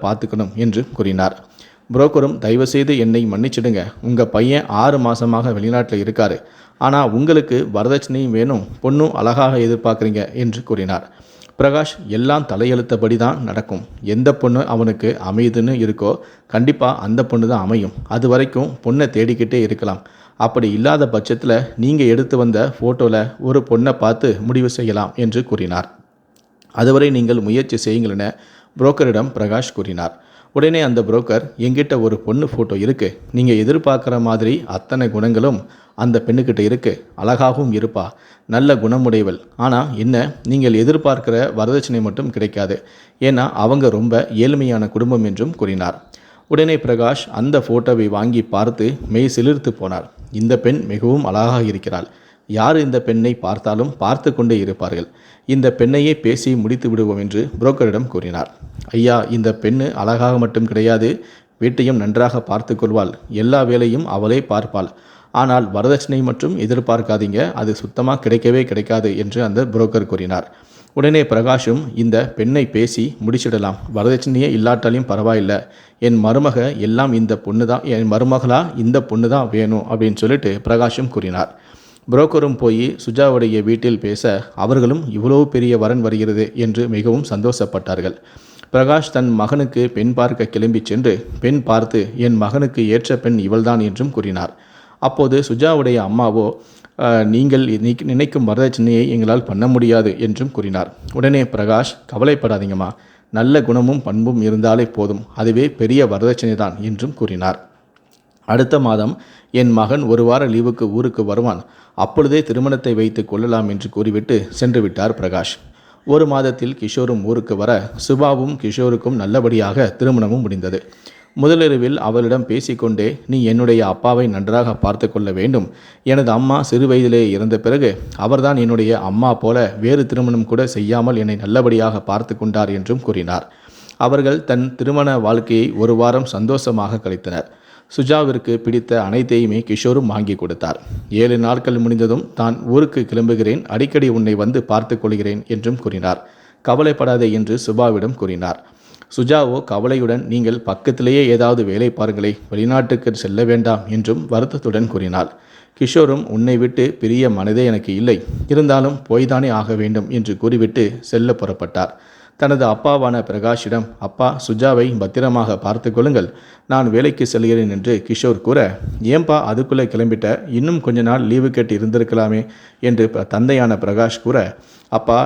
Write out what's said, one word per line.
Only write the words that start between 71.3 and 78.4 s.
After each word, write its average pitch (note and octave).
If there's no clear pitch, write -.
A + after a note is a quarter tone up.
"இந்த A2+
பெண்ணை B2+
பேசி A2+
முடிச்சிடலாம், G#2+
வரதட்சணையே B2+
இல்லாட்டாலும் A#2+
பரவாயில்ல, G#2
என் A#2
மருமக B2
எல்லாம் A#2
இந்த A2
பொண்ணு A2+
தான், B2
என் A2+
மருமகளா B2+